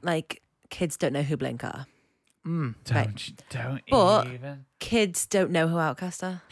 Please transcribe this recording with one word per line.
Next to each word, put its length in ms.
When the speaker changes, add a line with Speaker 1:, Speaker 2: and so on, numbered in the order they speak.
Speaker 1:
like, 400
kids 300
don't 160
know 80
who 160
Blink 260
are. 220
Speaker 2:
Mm. 280
Speaker 3:
Don't 120
Speaker 1:
Right. 320
Speaker 3:
you, 60
don't 420
Speaker 1:
But 360
Speaker 3:
even. 400
Speaker 1:
kids 460
don't 240
know 160
who 100
Outkast 460
are. 300